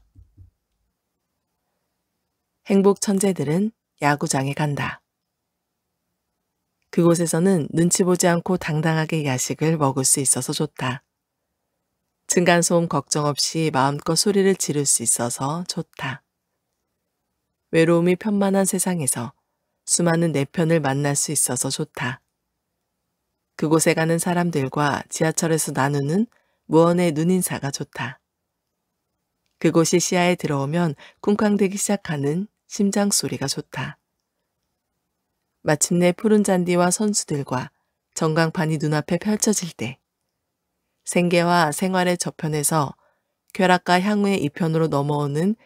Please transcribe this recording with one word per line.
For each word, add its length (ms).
행복 340
천재들은 720
야구장에 520
간다. 480
그곳에서는 840
눈치 320
보지 240
않고 300
당당하게 680
야식을 540
먹을 260
수 160
있어서 320
좋다. 540
층간소음 600
걱정 360
없이 460
마음껏 440
소리를 400
지를 300
수 160
있어서 680
좋다. 540
외로움이 460
편만한 480
세상에서 680
수많은 480
내 100
편을 380
만날 340
수 160
있어서 380
좋다. 520
그곳에 380
가는 260
사람들과 880
지하철에서 640
나누는 560
무언의 480
눈인사가 580
좋다. 480
그곳이 380
시야에 340
들어오면 600
쿵쾅대기 580
시작하는 720
심장 460
소리가 340
좋다. 540
마침내 520
푸른 300
잔디와 460
선수들과 800
전광판이 640
눈앞에 400
펼쳐질 540
때 260
생계와 680
생활의 440
저편에서 760
쾌락과 480
향후의 440
이편으로 420
넘어오는 680